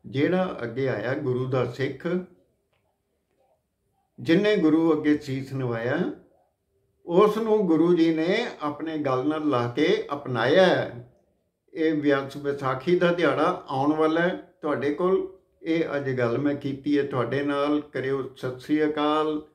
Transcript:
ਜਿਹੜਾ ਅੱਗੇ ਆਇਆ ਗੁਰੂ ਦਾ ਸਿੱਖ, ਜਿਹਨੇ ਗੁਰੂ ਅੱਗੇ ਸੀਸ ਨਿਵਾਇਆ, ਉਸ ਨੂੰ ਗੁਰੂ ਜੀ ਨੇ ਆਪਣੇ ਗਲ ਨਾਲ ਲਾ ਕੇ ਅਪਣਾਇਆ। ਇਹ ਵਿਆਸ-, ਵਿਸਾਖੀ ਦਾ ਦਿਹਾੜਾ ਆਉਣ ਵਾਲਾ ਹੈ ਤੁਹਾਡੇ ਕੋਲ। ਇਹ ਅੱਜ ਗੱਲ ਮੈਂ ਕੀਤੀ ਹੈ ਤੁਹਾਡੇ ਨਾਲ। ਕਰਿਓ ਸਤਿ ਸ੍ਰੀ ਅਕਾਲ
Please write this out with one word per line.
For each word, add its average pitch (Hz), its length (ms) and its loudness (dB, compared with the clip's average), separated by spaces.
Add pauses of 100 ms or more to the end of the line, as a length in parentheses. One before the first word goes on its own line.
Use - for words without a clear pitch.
ਜਿਹੜਾ 170 560 0
ਅੱਗੇ 123 260 -4
ਆਇਆ 113 260 -4
ਗੁਰੂ 127 320 -4
ਦਾ 127 180 0
ਸਿੱਖ, - 440 -6 (2000)
ਜਿਹਨੇ 196 360 2
ਗੁਰੂ 160 360 4
ਅੱਗੇ 147 260 2
ਸੀਸ 131 340 -8
ਨਿਵਾਇਆ, 131 600 -4 (920)
ਉਸ 196 300 4
ਨੂੰ 214 300 2
ਗੁਰੂ 165 280 4
ਜੀ 165 200 4
ਨੇ 190 320 0 (160)
ਆਪਣੇ 151 360 -6
ਗਲ 135 300 -2
ਨਾਲ 151 200 -2
ਲਾ 120 200 0
ਕੇ 165 440 0
ਅਪਣਾਇਆ। 135 760 2 (840)
ਇਹ 160 200 0
ਵਿਆਸ-, 139 440 0
ਵਿਸਾਖੀ 143 600 0
ਦਾ 175 140 4
ਦਿਹਾੜਾ 165 560 2
ਆਉਣ 139 240 0
ਵਾਲਾ 156 280 2
ਹੈ - 420 -2
ਤੁਹਾਡੇ 143 320 -2
ਕੋਲ। 185 440 -2 (240)
ਇਹ 165 220 0 (120)
ਅੱਜ 131 220 -2
ਗੱਲ 120 200 2
ਮੈਂ 143 160 0
ਕੀਤੀ 143 440 -2
ਹੈ 139 40 2
ਤੁਹਾਡੇ 131 400 -2
ਨਾਲ। 147 380 0
ਕਰਿਓ 131 560 -6
ਸਤਿ 127 240 -8
ਸ੍ਰੀ 151 240 0
ਅਕਾਲ 151 720 0